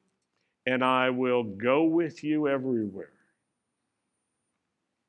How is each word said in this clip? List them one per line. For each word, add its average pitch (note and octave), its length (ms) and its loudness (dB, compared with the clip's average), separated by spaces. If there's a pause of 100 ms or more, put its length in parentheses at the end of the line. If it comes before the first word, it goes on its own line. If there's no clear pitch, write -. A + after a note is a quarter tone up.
(640)
and B2+ 200 0
I B2+ 260 2
will B2+ 320 0
go A#2+ 420 0
with E3 380 0
you D3+ 240 0
everywhere. A2+ 640 -4 (2000)